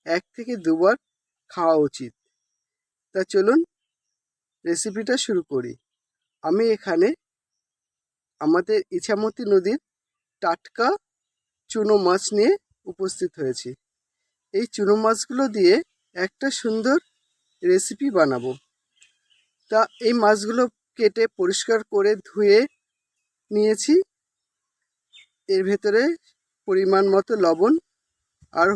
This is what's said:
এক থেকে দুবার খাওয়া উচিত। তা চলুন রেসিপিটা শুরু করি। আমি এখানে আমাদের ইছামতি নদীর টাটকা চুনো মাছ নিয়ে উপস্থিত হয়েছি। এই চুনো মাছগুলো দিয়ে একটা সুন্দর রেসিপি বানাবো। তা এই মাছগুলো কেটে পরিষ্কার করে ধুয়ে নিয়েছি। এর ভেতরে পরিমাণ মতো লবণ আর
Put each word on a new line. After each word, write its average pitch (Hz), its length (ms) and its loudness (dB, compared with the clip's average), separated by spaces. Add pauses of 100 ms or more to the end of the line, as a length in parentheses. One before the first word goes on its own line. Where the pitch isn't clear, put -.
এক - 180 -4 (100)
থেকে 240 240 -10
দুবার 170 380 2 (560)
খাওয়া 165 260 0
উচিত। 139 340 -4 (1040)
তা 190 60 0 (120)
চলুন 208 260 4 (1040)
রেসিপিটা 208 520 -4
শুরু 185 260 -2
করি। 123 300 -8 (680)
আমি 180 260 0
এখানে 196 380 0 (1300)
আমাদের 175 380 0 (120)
ইছামতি 214 540 -4
নদীর 202 340 2 (640)
টাটকা 180 460 -4 (840)
চুনো 214 280 0
মাছ 185 260 0 (100)
নিয়ে 214 180 2 (360)
উপস্থিত 185 500 -8
হয়েছি। 131 320 -8 (840)
এই 214 140 -2
চুনো 208 280 0
মাছগুলো 220 520 -2
দিয়ে 208 280 4 (400)
একটা 190 360 -6
সুন্দর 226 460 -2 (640)
রেসিপি 190 460 -2
বানাবো। 135 420 0 (1200)
তা 220 80 2 (200)
এই 233 140 0
মাছগুলো 214 500 2 (320)
কেটে 226 280 0 (140)
পরিষ্কার 202 460 -2
করে 202 280 0 (140)
ধুয়ে 208 340 4 (920)
নিয়েছি। 214 420 0 (1600)
এর 190 140 0
ভেতরে 202 400 0 (640)
পরিমাণ 190 420 2
মতো 196 260 0
লবণ 185 380 2 (800)
আর 170 220 2